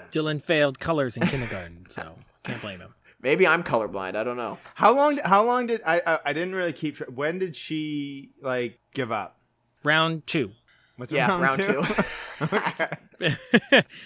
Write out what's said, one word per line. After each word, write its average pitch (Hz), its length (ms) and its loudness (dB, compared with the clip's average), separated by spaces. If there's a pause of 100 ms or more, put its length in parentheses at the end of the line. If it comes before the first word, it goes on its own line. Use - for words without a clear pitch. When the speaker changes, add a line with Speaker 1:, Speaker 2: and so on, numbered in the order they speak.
(120)
Speaker 1:
Dylan 156 300 -2
failed 147 380 2
colors 143 380 -2
in 175 100 2
kindergarten, 92 640 -6
so - 260 -10 (280)
can't 120 180 -8
blame 98 180 -10
him. 92 140 -20 (280)
Speaker 2:
Maybe 165 240 4
I'm 165 160 4
colorblind. 98 540 -2
I 110 80 -2
don't 123 140 -4
know. 113 200 -6 (180)
Speaker 3:
How 220 180 6
long? 285 240 4
How 202 260 4
long 247 240 0
did 226 180 -2
I? 170 200 2
I, 160 220 2
I 143 60 0
didn't 180 220 -4
really 175 160 -2
keep 147 240 -6
tra-, 147 160 -10
when 151 280 -4
did 185 140 -4
she, 147 760 -8 (100)
like, 127 380 -4 (140)
give 123 180 -4
up? 101 260 -4 (460)
Speaker 1:
Round 160 420 2
two. 113 280 -2 (440)
Speaker 3:
Was 123 140 -12
it 156 60 -2
Speaker 2:
Yeah, 127 100 6
Speaker 3:
round 180 160 2
Speaker 2:
round 135 180 4
Speaker 3:
two? 180 220 2
Speaker 2:
two. 208 260 0
<laughs> - 40 -10
Speaker 3:
<laughs> - 0 - (400)
Okay. - 360 -2 (300)
Speaker 1:
<laughs> - 640 4 (220)